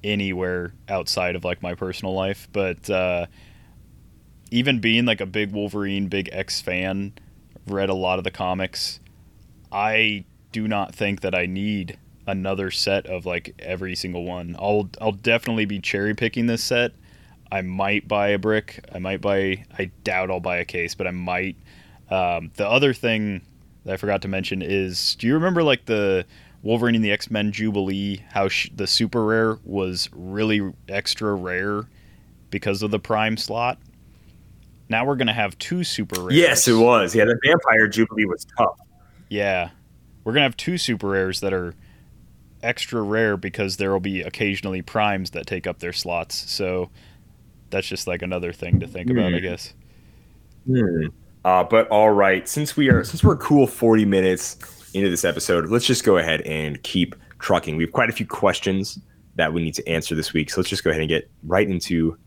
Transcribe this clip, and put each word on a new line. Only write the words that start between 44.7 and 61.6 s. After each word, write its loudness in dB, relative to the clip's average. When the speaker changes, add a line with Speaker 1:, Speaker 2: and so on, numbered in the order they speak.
Speaker 1:
Primes -2
that -10
take -6
up -6
their -6
slots. -6
So -4
that's -6
just, -8
like, -4
another -6
thing 0
to -8
think -8
about, 0
I -2
Speaker 2:
Hmm. -4
Speaker 1:
guess. -8
Speaker 2:
Hmm. 2
Uh, 6
but 4
all 6
right, 4
since -4
we 4
are, 6
since -4
we're 8
a -2
cool 6
forty 4
minutes 2
into 2
this 0
episode, 0
let's 2
just 2
go 8
ahead 4
and -4
keep 0
trucking. 0
We 2
have -6
quite 2
a -6
few -4
questions 0
that 2
we 0
need -4
to -8
answer -2
this -4
week, 0
so -2
let's -2
just -4
go 2
ahead 0
and -2
get -2
right 2